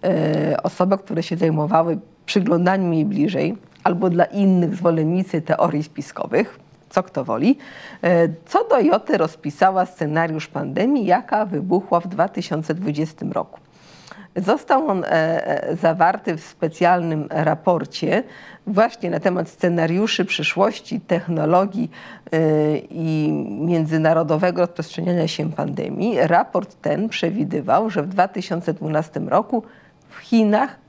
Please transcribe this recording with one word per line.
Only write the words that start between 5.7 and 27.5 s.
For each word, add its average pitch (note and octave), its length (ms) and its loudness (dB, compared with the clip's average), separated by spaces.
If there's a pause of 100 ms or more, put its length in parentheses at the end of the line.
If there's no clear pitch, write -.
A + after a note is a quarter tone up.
spiskowych, - 800 -4 (300)
co F#3 120 0
kto - 220 -8
woli, C#3+ 340 2 (440)
e, E3+ 260 4 (180)
co A4+ 220 -2
do C4 120 4
joty - 380 2
rozpisała F3+ 680 0
scenariusz D#3 600 -2
pandemii, G3 600 0
jaka - 400 2
wybuchła F3 540 0
w F3 60 -12
dwa F3 220 0
tysiące D#3+ 460 -4
dwudziestym D#3 580 -4
roku. - 280 -6 (760)
Został C4 520 0
on, - 160 0
e, - 40 -4 (600)
e, E3+ 60 -2
zawarty F3 600 2
w - 80 -12
specjalnym E3 840 0
raporcie D#3+ 920 0 (440)
właśnie G#3 440 0
na E3 100 -2
temat F3+ 280 0
scenariuszy F3 760 0
przyszłości, G3 760 -2
technologii, F3 920 0 (420)
e, D#3+ 60 2 (520)
i D#3 420 -2 (280)
międzynarodowego D#3+ 1000 2
rozprzestrzeniania F3 680 -2
się D#3+ 240 -6
pandemii. D3 680 -4
Raport F3 600 0
ten F#3 280 -2
przewidywał, F3+ 840 -2